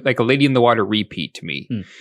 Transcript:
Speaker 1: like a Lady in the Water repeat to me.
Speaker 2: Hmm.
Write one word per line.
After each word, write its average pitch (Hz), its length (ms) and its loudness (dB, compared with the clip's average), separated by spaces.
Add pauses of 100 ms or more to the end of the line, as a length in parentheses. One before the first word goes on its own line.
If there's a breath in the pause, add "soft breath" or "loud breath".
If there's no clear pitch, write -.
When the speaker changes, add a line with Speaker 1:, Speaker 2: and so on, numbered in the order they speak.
Speaker 1:
like 127 140 0
a 120 60 0
Lady 139 200 2
in 139 80 2
the 127 80 2
Water 117 240 4
repeat 101 500 -4
to - 120 -16
me. 71 240 -10
Speaker 2:
Hmm. 113 100 -6 (200 loud breath)